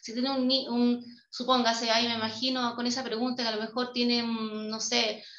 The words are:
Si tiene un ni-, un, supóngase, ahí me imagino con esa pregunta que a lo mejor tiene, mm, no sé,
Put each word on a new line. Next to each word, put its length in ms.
Si 100
tiene 180
un 160
ni-, 220
un, 340
supóngase, 600
ahí 180
me 60
imagino 600
con 100
esa 180
pregunta 380
que 60
a 80
lo 60
mejor 300
tiene, 300
mm, 460
no 120
sé, 440